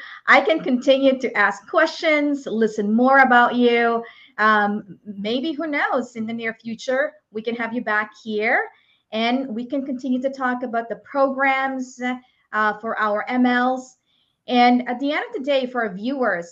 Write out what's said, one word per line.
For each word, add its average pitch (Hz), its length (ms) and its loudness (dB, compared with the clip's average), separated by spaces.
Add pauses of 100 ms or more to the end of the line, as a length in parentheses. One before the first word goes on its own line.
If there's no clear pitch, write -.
(260)
I 247 140 6
can 311 220 2
continue 262 580 2
to - 180 -4
ask 202 300 0
questions, 302 800 0
listen 214 480 0
more 254 260 6
about 240 360 6
you. 233 500 2 (320)
Um, 208 680 0
maybe, 214 460 -4
who 311 160 -6
knows, 294 480 -4
in 220 100 -8
the 226 60 -8
near 226 220 -6
future, 254 580 -6 (200)
we 220 100 -10
can 233 140 -6
have 226 180 -6
you 240 80 -4
back 214 320 -2 (100)
here 226 460 -2 (440)
and 240 340 -2
we 226 180 -8
can 269 200 -6
continue 254 360 -4
to 269 80 -2
talk 254 340 -4
about 233 260 -4
the 208 80 -8
programs, 269 1040 -2 (500)
uh, 214 280 0
for 226 200 -6
our 214 300 -2
M 247 160 2
Ls. 247 500 0 (540)
And 247 400 4
at 247 100 -4
the 285 140 -2
end 359 140 -4
of 480 60 -18
the 285 120 -6
day, 269 200 0
for 247 180 -2
our 202 100 -4
viewers, 208 580 -4